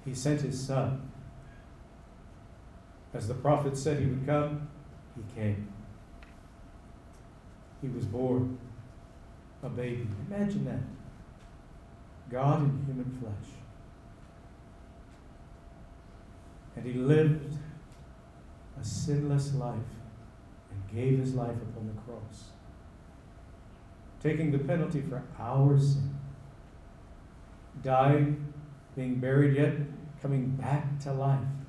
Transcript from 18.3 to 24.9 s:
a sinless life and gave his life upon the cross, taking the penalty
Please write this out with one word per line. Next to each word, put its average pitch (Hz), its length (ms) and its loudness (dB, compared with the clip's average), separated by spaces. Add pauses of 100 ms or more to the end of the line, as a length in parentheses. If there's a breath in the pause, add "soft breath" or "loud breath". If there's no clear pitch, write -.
a 104 40 -6
sinless 143 720 0
life 120 200 -2 (960)
and 101 260 -8
gave 131 220 4
his 131 160 0
life 117 220 -2
upon 110 320 -8
the 104 140 -8
cross, - 480 -14 (1700)
taking 156 300 2
the 135 60 4
penalty 156 440 0